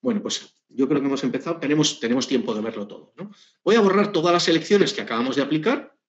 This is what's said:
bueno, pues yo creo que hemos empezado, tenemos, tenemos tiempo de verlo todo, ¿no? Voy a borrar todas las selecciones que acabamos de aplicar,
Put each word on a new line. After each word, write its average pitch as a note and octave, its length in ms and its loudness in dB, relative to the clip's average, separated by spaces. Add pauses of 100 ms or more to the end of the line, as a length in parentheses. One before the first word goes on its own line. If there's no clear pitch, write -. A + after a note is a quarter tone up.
bueno, A2+ 220 -2
pues - 320 -10 (140)
yo C3 200 0
creo C#3+ 120 0
que C#3 80 -2
hemos C#3 160 -4
empezado, C#3+ 340 -4
tenemos, D3 420 0
tenemos B2 260 -2
tiempo A#2 280 -2
de G#2+ 80 -4
verlo G#2+ 240 -8
todo, - 300 -20
¿no? G#3 140 -14 (320)
Voy G3 120 4
a A#3 60 6
borrar G3 320 4
todas E3+ 200 2
las F3 120 2
selecciones E3+ 500 2
que - 80 -6
acabamos A#3+ 340 -2
de C#3 60 2
aplicar, D#3 560 -2 (100)